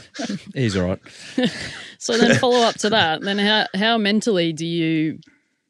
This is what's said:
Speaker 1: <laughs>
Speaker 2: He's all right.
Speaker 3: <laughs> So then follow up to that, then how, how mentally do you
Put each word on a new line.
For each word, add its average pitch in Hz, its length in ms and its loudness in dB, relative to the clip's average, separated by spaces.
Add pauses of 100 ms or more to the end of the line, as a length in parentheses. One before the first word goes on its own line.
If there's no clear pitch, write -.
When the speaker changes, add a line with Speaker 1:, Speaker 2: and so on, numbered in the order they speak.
(520)
Speaker 1:
<laughs> - 0 -
Speaker 2:
He's 110 240 -2
all 90 100 0
right. 95 120 -4 (380)
Speaker 3:
<laughs> 247 140 2 (460)
So 233 220 -2
then - 180 4
follow 247 220 4
up 226 200 2
to 214 120 0
that, 165 300 2
then 202 180 -2
how, 208 340 2
how 226 240 0
mentally 202 560 0
do 151 140 -8
you 160 500 -2 (520)